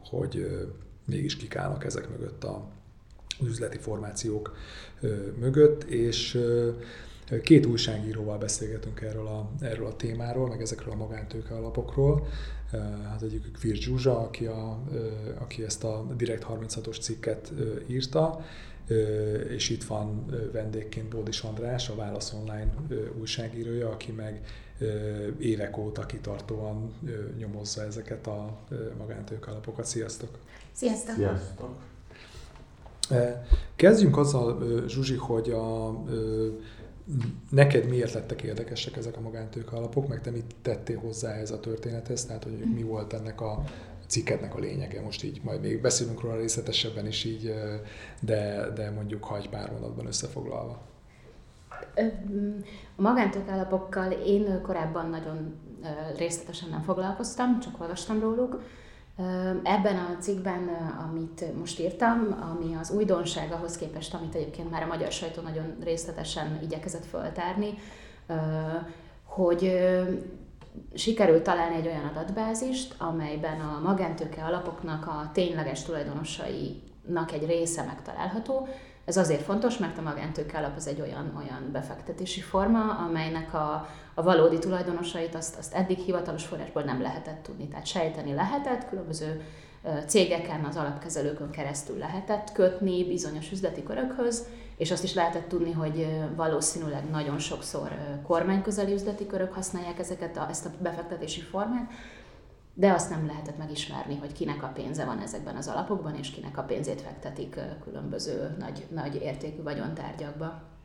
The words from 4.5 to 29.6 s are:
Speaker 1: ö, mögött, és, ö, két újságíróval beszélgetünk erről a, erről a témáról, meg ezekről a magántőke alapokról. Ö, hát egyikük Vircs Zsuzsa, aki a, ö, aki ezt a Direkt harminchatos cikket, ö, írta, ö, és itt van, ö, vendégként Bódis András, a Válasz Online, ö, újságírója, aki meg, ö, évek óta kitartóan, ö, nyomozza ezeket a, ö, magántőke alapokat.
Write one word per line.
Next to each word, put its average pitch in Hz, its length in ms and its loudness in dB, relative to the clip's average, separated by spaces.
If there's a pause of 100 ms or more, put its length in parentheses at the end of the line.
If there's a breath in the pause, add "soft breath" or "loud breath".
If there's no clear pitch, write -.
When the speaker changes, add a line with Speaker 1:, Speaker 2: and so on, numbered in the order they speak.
Speaker 1:
ö, 107 140 2 (240)
mögött, 147 440 10
és, 117 520 2
ö, 120 340 6 (760 loud breath)
két 151 220 12
újságíróval 107 720 0
beszélgetünk 107 640 -2
erről 110 260 -4
a, 107 220 -4 (120)
erről 113 240 -2
a 107 100 -4
témáról, 120 520 0
meg 117 140 -4
ezekről 110 320 -4
a 107 40 -4
magántőke 110 580 -6
alapokról. 135 720 4 (440 loud breath)
Ö, 113 60 -2 (320)
hát 107 120 -4
egyikük 110 400 -4
Vircs 104 220 2
Zsuzsa, 123 360 4
aki 113 260 -2
a, 110 340 -4 (140)
ö, 113 140 -2 (320)
aki - 240 -6
ezt 107 200 -4
a 110 220 -2 (120)
Direkt 117 260 2
harminchatos 113 560 -4
cikket, - 580 -2
ö, 110 160 0 (140)
írta, 143 520 4 (480 loud breath)
ö, 107 480 4
és 113 340 0
itt 113 140 0
van, 107 480 -2
ö, 113 200 -2
vendégként 110 580 -4
Bódis 113 320 -4
András, 120 480 -2
a 107 60 -4
Válasz 104 380 -4
Online, 107 400 0 (160)
ö, 110 160 -2 (140)
újságírója, 117 680 -2
aki 113 220 -6
meg, 107 300 -6 (380 loud breath)
ö, 107 480 -2 (120)
évek 104 380 2
óta 104 280 -4
kitartóan, 107 880 -4 (120)
ö, 127 60 -4 (260)
nyomozza 104 460 -4
ezeket 110 440 -6
a, 107 300 -4 (120)
ö, 127 60 -4 (220)
magántőke 107 540 -8
alapokat. 107 340 -6